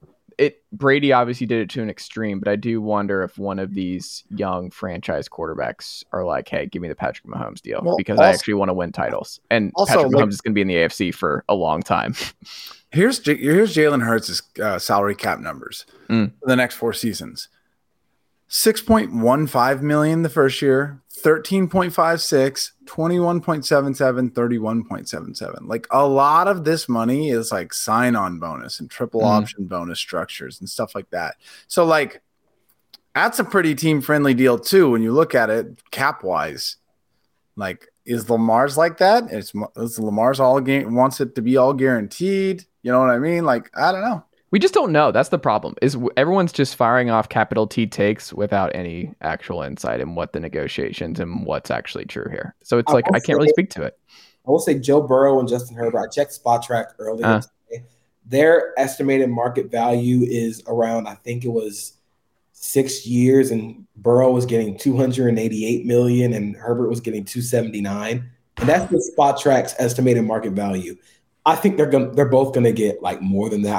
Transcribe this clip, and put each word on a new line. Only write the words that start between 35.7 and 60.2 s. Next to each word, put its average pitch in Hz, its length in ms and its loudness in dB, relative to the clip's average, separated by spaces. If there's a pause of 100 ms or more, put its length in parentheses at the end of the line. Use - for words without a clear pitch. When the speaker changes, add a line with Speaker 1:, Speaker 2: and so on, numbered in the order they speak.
Speaker 2:
cap-wise. 82 840 -4 (760)
Like, 95 320 -8 (180)
is 117 260 -4
Lamar's 117 460 2
like 165 200 2
that? 220 340 4
It's 101 220 -8
mo-, 104 240 -8
is 113 220 -6
Lamar's 110 400 2
all 131 200 6
gu-, 135 300 0
wants 127 320 2
it 123 140 -4
to 127 80 -4
be 123 120 2
all 135 200 6
guaranteed. 175 920 -2 (160)
You 123 100 -4
know 127 80 4
what 131 120 4
I 120 80 2
mean? 170 260 0
Like, 120 320 0
I 165 140 2
don't 190 100 -2
know. 220 220 -4 (280)
Speaker 1:
We 196 60 4
just 370 160 2
don't 285 180 2
know. 147 200 4
That's 127 180 2
the 180 80 0
problem, 107 440 -2
is 135 120 2
w-, 120 240 -4
everyone's 170 340 2
just - 240 0
firing 123 360 2
off 110 180 2
capital 110 380 0
T 113 180 -2
takes 101 480 -2
without 101 400 -2
any 87 480 -8
actual 80 400 -6
insight 64 380 -6
in 80 160 -8
what 85 180 -6
the 78 60 -6
negotiations 78 800 -8
and 87 260 -8
what's - 240 -6
actually - 360 -8
true - 260 -10
here. - 320 -12
So 120 160 -2
it's 117 100 -2
Speaker 3:
I 151 60 2
Speaker 1:
like, 117 120 2
Speaker 3:
will - 100 2
Speaker 1:
I - 20 -2
can't 143 160 0
really 151 140 4
Speaker 3:
say 151 80 6
Speaker 1:
speak - 140 0
to 80 120 -10
it. - 160 -10 (480)
Speaker 3:
I - 40 0
will 156 80 6
say 151 200 0
Joe 139 260 2
Burrow 135 340 4
and 123 80 0
Justin 120 280 -4
Herbert, 117 240 -2
I 107 80 -4
checked 143 260 -4
Spot 117 300 0
Track 117 240 -4 (100)
earlier 110 300 -6
Speaker 1:
Uh. 110 140 4 (280)
Speaker 3:
today. 120 140 -14 (420)
Their 151 540 4
estimated 135 500 0
market 120 400 -2
value 120 540 2